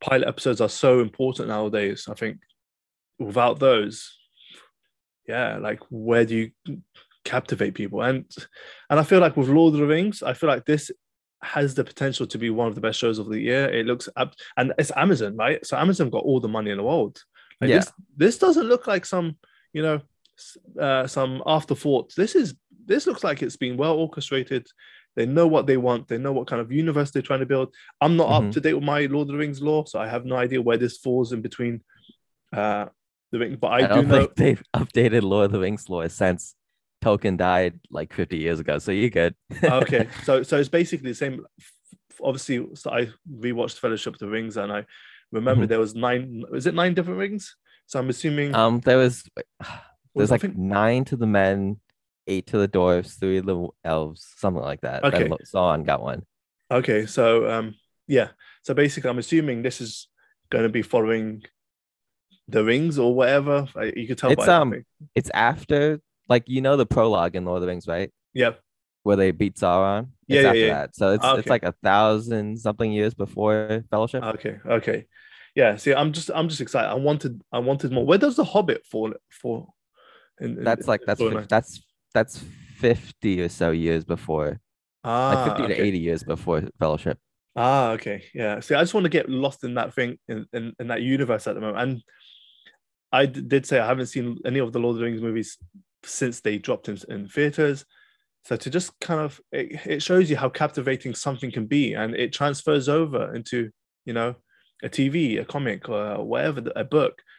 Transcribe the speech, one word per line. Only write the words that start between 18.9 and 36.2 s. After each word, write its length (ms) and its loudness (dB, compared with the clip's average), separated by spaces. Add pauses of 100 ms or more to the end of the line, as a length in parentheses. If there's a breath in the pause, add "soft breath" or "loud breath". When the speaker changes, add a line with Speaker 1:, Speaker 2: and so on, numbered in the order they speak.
Speaker 1:
some, 320 -2 (360 soft breath)
you 80 -4
know, 200 0 (360)
s-, 200 -20 (220)
uh, 280 0
some 380 -4
afterthought. 720 0
This 200 0
is, 200 2 (300)
this 220 2
looks 160 -4
like 180 -2
it's 160 -6
been 200 -4
well 180 2
orchestrated. 720 -4 (480 loud breath)
They 100 0
know 220 4
what 200 4
they 100 4
want. 300 0
They 100 -4
know 160 -4
what 140 -4
kind 140 -4
of 100 -8
universe 400 0
they're 100 -2
trying 200 -2
to 40 -2
build. 280 -2 (280 loud breath)
I'm 160 4
not 120 4
Speaker 2:
Mm-hmm. 180 4
Speaker 1:
up 60 -4
to 80 0
date 120 2
with 100 -2
my 220 2
Lord 240 -2
of 40 -6
the 40 -4
Rings 240 -4
lore, 240 0
so 140 -8
I 80 -4
have 180 -6
no 100 -2
idea 260 0
where 160 2
this 200 -2
falls 340 0
in 100 -4
between, 400 -6 (720 soft breath)
uh, 340 -2 (460)
the 80 -4
ring. 200 -4
But 80 0
I 80 2
Speaker 2:
I 60 4
Speaker 1:
do 60 4
Speaker 2:
don't 200 4
Speaker 1:
know 120 8
Speaker 2:
think 160 2
they've 340 2
<laughs> 60 -6
updated 480 4
Lord 220 4
of 60 2
the 80 0
Rings 300 -4
lore 200 -4
since 460 -2 (480)